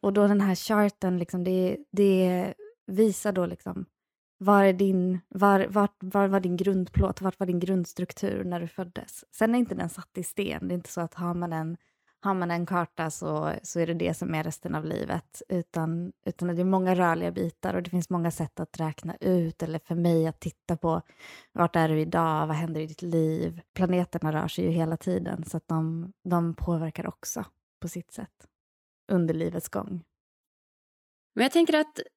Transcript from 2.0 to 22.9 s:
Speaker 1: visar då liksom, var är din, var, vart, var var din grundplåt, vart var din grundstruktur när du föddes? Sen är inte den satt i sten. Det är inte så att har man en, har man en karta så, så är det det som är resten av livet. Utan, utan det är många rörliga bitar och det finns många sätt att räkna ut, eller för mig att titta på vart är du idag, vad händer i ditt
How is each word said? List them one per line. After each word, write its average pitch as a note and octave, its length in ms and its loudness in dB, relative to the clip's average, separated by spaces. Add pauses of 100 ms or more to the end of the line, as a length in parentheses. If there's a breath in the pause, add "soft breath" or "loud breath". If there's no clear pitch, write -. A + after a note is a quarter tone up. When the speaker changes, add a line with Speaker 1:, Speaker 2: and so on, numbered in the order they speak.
Speaker 1:
visar G3+ 440 2
då F#3 140 0
liksom, F3 400 -8 (520)
var G3+ 260 8
är G3 100 8
din, F#3 460 2 (100)
var, G3 400 4
vart, G3+ 300 2
var G3 280 2
var G3 120 2
din F3+ 180 0
grundplåt, F#3 640 0
vart F#3+ 180 -4
var F#3+ 80 -2
din F3+ 120 2
grundstruktur F#3+ 840 -2
när F3 160 -4
du E3+ 80 -6
föddes? - 640 -12
Sen A3+ 240 2
är B3 40 4
inte G#3+ 160 0
den F3 140 -4
satt - 280 -14
i F#3 60 -6
sten. F#3 440 -6
Det F3+ 60 -2
är - 20 -2
inte F3 160 -8
så F3 100 -6
att E3 120 -6
har F3 200 -4
man F3 200 -4
en, D#3+ 240 -4 (420)
har G3 140 -2
man F3 180 0
en E3+ 140 -2
karta E3 440 -2
så, D#3 420 -4 (120)
så - 160 -6
är E3 80 2
det E3+ 60 -2
det E3+ 200 -2
som D#3+ 220 -4
är D#3 80 -2
resten E3 320 -6
av D3+ 100 -4
livet. - 640 -6
Utan, E3+ 640 -4 (140)
utan F3+ 300 -4
det F3 60 0
är F3+ 40 2
många F#3 300 4
rörliga F3 360 2
bitar F3+ 420 -4
och F3+ 100 -2
det F3 60 -10
finns F3+ 200 -2
många E3+ 220 0
sätt - 280 -6
att - 200 -8
räkna D#3+ 400 -6
ut, E3+ 440 0
eller D#3 160 -4
för - 160 -6
mig E3 320 4
att D#3+ 120 -6
titta - 380 -6
på E3 240 0 (500 loud breath)
vart - 240 2
är D#3+ 140 4
du D#3 100 2
idag, D#3+ 480 0
vad D#3 80 -2
händer D#3 260 -4
i D#3+ 60 -8
ditt D#3 140 -14